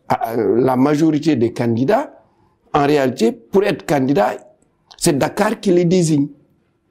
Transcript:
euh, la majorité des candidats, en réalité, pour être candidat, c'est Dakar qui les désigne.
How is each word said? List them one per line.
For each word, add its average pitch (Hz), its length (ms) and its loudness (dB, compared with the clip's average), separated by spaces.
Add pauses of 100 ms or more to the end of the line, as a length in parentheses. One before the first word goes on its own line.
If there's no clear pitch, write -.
(120)
euh, 113 480 0
la 131 160 0
majorité 151 600 0
des 113 180 -2
candidats, 147 680 -2 (520)
en 143 120 2
réalité, 143 460 0
pour - 320 -2
être 196 220 -4
candidat, 131 500 0 (600)
c'est 156 200 0
Dakar 208 420 -2
qui 190 120 0
les 175 120 2
désigne. 160 440 2 (640)